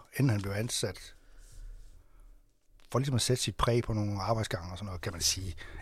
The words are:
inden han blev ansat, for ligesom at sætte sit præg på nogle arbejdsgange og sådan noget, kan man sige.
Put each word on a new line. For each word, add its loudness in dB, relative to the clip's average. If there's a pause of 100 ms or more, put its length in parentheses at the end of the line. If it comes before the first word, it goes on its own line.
(160)
inden 6
han 2
blev -2
ansat, -4 (1800)
for 4
ligesom 2
at 4
sætte 4
sit -2
præg 4
på -2
nogle 0
arbejdsgange 0
og -8
sådan -6
noget, -6
kan -4
man -6
sige. 0 (280)